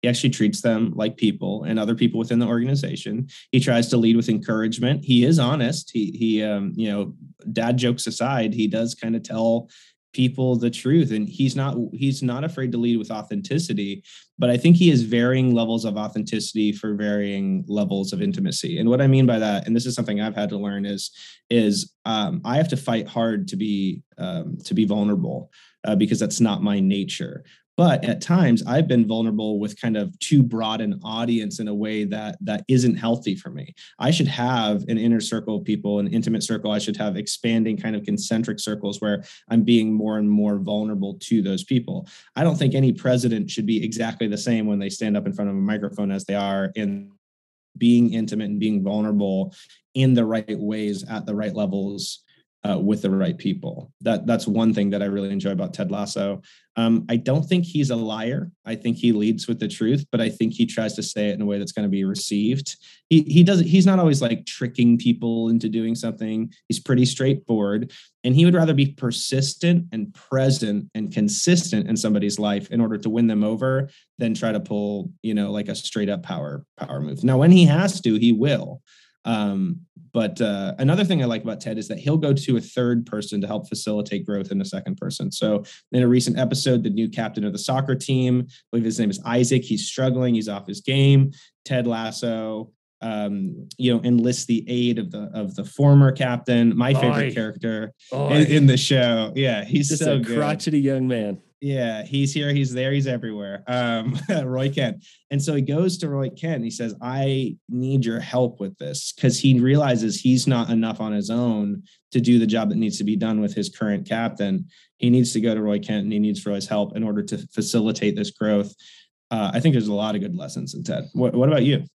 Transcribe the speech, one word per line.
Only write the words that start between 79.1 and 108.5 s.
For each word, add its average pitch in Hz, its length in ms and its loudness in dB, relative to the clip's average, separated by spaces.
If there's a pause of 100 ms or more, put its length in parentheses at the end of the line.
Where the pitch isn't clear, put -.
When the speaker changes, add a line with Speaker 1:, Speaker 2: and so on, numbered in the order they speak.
Speaker 1:
Um, 98 560 -2 (300)
but, 110 300 -2
uh, 101 360 -2
another 170 280 2
thing 170 180 2
I - 20 2
like 113 180 -2
about 110 180 -6
Ted 110 180 -6
is 107 80 -10
that 104 100 -8
he'll 151 200 0
go 147 160 2
to 131 240 0
a - 40 0
third 120 440 -2
person 104 360 -6
to 95 60 -4
help 101 200 -6
facilitate 104 580 -6
growth 98 260 -4
in 98 100 -2
a 95 40 -4
second - 320 -8
person. - 340 -6
So 107 320 -2 (280)
in 123 120 2
a 120 40 4
recent 123 300 2
episode, 127 460 0
the 107 80 -2
new 110 180 0
captain 110 360 -6
of 104 60 -2
the 101 60 -8
soccer 135 380 -2
team, 127 520 2
I - 60 -20 (180)
believe 117 140 0
his 110 140 -2
name 107 100 2
is 95 160 -4
Isaac, 120 380 2
he's - 240 -4
struggling, 127 480 0
he's 110 140 -2
off 101 180 -8
his 98 140 -10
game. 139 500 6 (340)
Ted 123 220 0
Lasso, 113 840 -4 (300)
um, 101 640 -4 (100)
you 123 180 2
know, 113 80 0
enlists 120 420 2
the 113 220 0
aid 120 320 0
of 95 100 -6
the, 101 240 -12
of 104 220 -6
the 98 100 -8
former 143 460 6
captain, 120 680 2
my 127 160 2
favorite 131 360 2
Speaker 2:
Oy. - 40 -6
Speaker 1:
character 110 600 -6 (200)
Speaker 2:
Oy. 143 200 -2
Speaker 1:
in, 151 180 6
in 147 160 6
the 127 100 6
show. 120 580 2
Yeah, 123 300 0
he's 143 240 0
Speaker 2:
Just 156 140 -2
Speaker 1:
so 147 140 2
Speaker 2:
a - 20 2
Speaker 1:
good. 117 180 -2
Speaker 2:
crotchety 151 420 0
young 135 280 0
man. 107 340 -2 (180)
Speaker 1:
Yeah, 120 440 -4
he's 139 300 -2
here, 143 200 -2
he's 135 200 0
there, 131 180 0
he's 139 160 0
everywhere. 104 600 -6
Um, 120 520 -2 (100)
<laughs> 165 140 0
Roy 131 260 -2
Kent. 131 360 -4 (260)
And 139 100 -2
so 151 140 -2
he 139 60 0
goes 175 380 0
to 156 100 -4
Roy 139 200 -4
Kent 160 280 -6
and 113 80 -4
he 113 40 -6
says, 110 320 -6
"I 135 540 -2 (140)
need 127 340 0
your 113 160 -2
help 123 400 -2